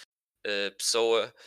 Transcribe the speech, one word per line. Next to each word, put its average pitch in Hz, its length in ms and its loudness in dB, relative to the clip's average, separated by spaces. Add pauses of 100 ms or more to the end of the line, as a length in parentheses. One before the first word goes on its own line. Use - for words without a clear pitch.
(460)
eh, 101 260 -2
pessoa 117 640 0 (120)